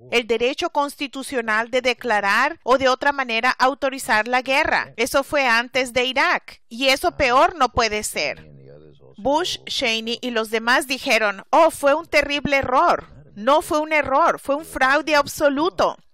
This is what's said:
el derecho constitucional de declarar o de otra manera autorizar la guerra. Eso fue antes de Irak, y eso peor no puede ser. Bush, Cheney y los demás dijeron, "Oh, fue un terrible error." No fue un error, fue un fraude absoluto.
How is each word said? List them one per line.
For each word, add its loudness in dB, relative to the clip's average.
el 0
derecho -2
constitucional -4
de 0
declarar 0
o 4
de 2
otra 2
manera -2
autorizar 0
la 0
guerra. 0
Eso 0
fue 0
antes 0
de 0
Irak, -2
y -2
eso 2
peor 4
no 0
puede -2
ser. -6
Bush, -2
Cheney -4
y -6
los -4
demás 0
dijeron, -2
"Oh, 6
fue 2
un -2
terrible 0
error." 0
No 2
fue -2
un -4
error, 2
fue -4
un -8
fraude 0
absoluto. 0